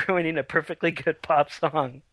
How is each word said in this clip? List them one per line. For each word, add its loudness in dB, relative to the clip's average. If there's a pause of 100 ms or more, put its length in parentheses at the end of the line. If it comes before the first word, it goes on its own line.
<laughs> -2
ruining 0
a -4
perfectly -2
good -2
pop 2
song." -2 (120)